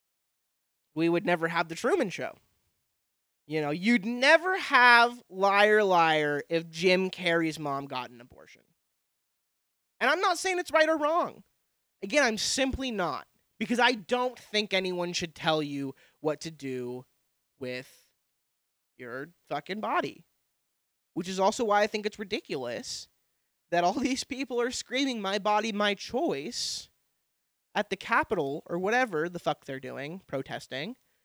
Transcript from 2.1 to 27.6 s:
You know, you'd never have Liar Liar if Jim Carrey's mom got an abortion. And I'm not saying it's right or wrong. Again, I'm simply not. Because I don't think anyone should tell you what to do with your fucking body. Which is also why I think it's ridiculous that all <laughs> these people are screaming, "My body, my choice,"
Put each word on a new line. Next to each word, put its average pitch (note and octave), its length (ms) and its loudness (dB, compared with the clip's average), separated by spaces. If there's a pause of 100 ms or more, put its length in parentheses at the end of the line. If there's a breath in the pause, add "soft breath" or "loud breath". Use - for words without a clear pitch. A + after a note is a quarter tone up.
You D#3 120 -2
know, D3 100 -2
you'd F#3 340 2
never D#4 540 4
have A#3+ 680 8
Liar G3+ 560 6
Liar D#3 640 4
if E3 200 -2
Jim F#3 400 2
Carrey's E3 480 0
mom C#3+ 300 -6
got B2+ 240 -10
an A#2+ 100 -20
abortion. - 400 -20 (1400)
And A3 80 2
I'm D#4+ 140 2
not F4+ 160 2
saying F#4 220 -2
it's F4 100 -6
right D#4 180 4
or D#4+ 120 2
wrong. D4+ 420 -2 (640)
Again, A3+ 200 2
I'm A3 140 2
simply C4 540 -2
not. D#3+ 340 -4 (320)
Because A3 220 -2
I B3 140 4
don't B3 440 -4
think G#3 340 -4
anyone F#3 420 -2
should E3 200 -6
tell D#3 300 0
you C#3 320 -6 (260 soft breath)
what D3 200 -4
to E3 100 -12
do B2+ 540 -10 (540)
with B2+ 300 -10 (1080)
your B2+ 300 -12 (200)
fucking E3+ 320 -6
body. C4 440 -4 (920)
Which E3+ 120 -4
is F#3+ 120 -4
also A3 260 2
why G#3 160 2
I G#3+ 60 4
think G#3 180 -8
it's - 140 -8
ridiculous F3+ 880 -8 (640)
that F3 120 2
all F3+ 100 2
<laughs> C#4+ 60 -4
these B3+ 240 -2
people B3 380 -6
are B3 80 0
screaming, B3 540 -4
"My G3 160 -2
body, G#3+ 320 0
my G3+ 240 0
choice," A3+ 920 -6 (880)